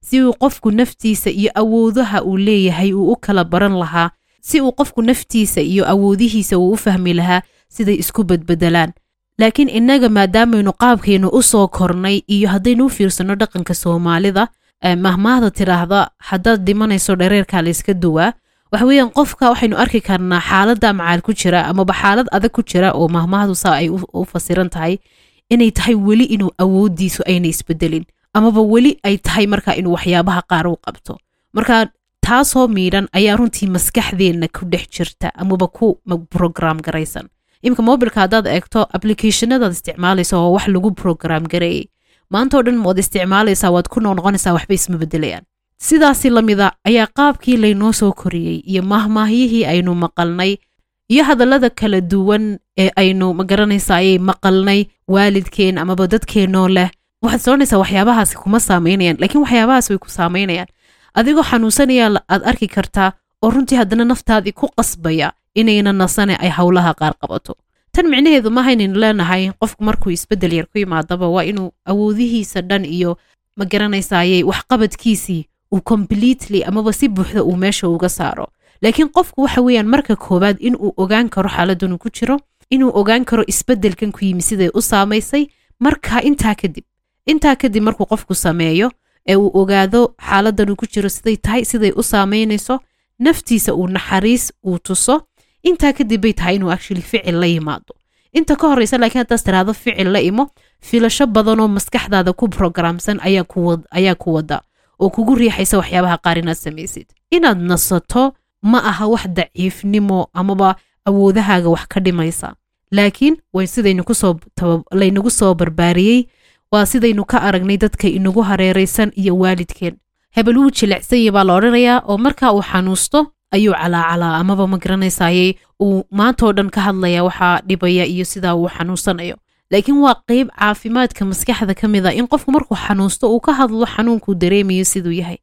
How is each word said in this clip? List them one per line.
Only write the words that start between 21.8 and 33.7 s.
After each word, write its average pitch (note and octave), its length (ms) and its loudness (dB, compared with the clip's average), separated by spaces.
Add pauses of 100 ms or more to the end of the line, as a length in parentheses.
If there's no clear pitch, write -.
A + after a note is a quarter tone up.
xaalad G#3 380 0
adag G3+ 200 0
ku A#3 120 -2
jira F#3 300 2
oo E3 140 0
mahmaahdu F3+ 480 0
saa F3+ 260 0
ay E3 80 -2
u, F#3 100 -4 (140)
u F3+ 120 -4
fasiran F3+ 440 -2
tahay, E3+ 280 -4 (520)
inay A#3 220 4
tahay - 240 0
weli G#3+ 280 2
inuu G3 340 -2
awooddiisu F#3+ 680 0
ayna F3 200 0
isbeddelin, D#3+ 580 -4 (300)
amaba G#3+ 260 4
weli A#3 300 4 (120)
ay G3+ 140 0
tahay G3 300 0
markaa G3+ 320 0
inuu F3+ 160 0
waxyaabaha F3 540 0
qaar E3+ 180 0
u E3+ 80 -2 (100)
qabto. - 320 -14 (360)
Marka A3+ 340 0 (400)
taasoo B3+ 400 2
miidhan G3 460 0
ayaa G3+ 240 2
runtii A3+ 380 -2